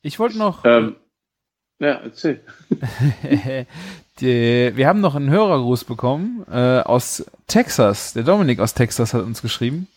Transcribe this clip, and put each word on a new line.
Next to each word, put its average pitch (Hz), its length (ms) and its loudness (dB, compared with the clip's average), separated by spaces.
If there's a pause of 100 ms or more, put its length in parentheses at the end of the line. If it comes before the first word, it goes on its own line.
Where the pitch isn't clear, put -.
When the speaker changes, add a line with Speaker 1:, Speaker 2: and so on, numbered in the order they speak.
Speaker 1:
Ich 151 180 -8
wollte 220 180 0
noch 208 260 -2
Speaker 2:
Ähm, - 300 4 (840)
ja, 139 140 0
erzähl. - 460 -6 (300)
Speaker 1:
<laughs> 131 960 -4 (540)
Die, 120 560 2
wir 131 100 2
haben 196 140 4
noch 160 140 2
einen 143 160 0
Hörergruß 147 540 2
bekommen, 160 680 -4
äh, 123 300 2
aus - 440 -2 (220)
Texas. 123 680 2
Der 117 100 -4
Dominik 156 380 2
aus 113 140 0
Texas 117 400 0
hat 113 80 0
uns 113 200 -8
geschrieben 135 540 -6